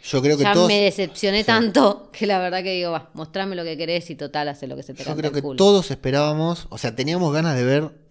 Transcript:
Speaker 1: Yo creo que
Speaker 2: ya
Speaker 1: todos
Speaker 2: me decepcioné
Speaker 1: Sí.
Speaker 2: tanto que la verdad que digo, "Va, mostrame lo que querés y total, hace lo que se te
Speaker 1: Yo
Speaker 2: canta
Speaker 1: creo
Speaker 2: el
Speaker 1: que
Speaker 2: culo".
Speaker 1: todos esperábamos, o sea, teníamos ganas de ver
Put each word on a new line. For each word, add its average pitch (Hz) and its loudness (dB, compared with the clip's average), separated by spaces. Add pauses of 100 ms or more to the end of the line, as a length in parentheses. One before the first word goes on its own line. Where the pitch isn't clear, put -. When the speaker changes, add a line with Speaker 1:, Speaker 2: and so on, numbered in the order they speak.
Speaker 1:
Yo 135 -2
creo 143 2
que 143 0
Speaker 2:
ya 202 4
Speaker 1:
todos 214 6
Speaker 2:
me 208 4
decepcioné 196 0
Speaker 1:
Sí. 208 -2
Speaker 2:
tanto 220 2
que - -4
la 202 2
verdad 180 -2
que 185 -4
digo, 175 -2
"Va, 160 -8
mostrame 190 -8
lo 170 -8
que 160 -8
querés 170 -4
y 160 -10
total, 147 -6
hace 139 -8
lo 135 -10
que 135 -12
se 135 -16
te 131 -16
Speaker 1:
Yo - -12
Speaker 2:
canta 151 -4
Speaker 1:
creo 151 -2
Speaker 2:
el 139 -6
Speaker 1:
que 139 0
Speaker 2:
culo". 143 -6
Speaker 1:
todos 196 4
esperábamos, 151 -2
o - -14
sea, 113 -4
teníamos 151 0
ganas 156 0
de 123 0
ver 143 0 (120)